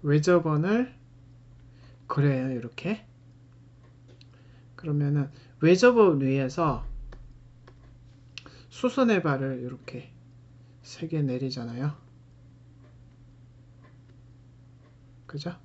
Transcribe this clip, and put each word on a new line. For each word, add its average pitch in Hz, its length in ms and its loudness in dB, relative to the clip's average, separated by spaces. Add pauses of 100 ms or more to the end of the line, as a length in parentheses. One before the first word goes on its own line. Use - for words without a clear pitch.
외접원을 165 920 2 (1120)
그려요, 135 460 0
이렇게. 127 540 -8 (1700)
그러면은 147 540 -2 (300)
외접원 185 600 6
위에서 135 680 -2 (1800)
수선의 240 540 0
발을 135 380 -2
이렇게 - 520 -14 (680)
세 - 260 -12
개 156 140 -2
내리잖아요. 127 760 -4 (3250)
그죠? 160 380 -12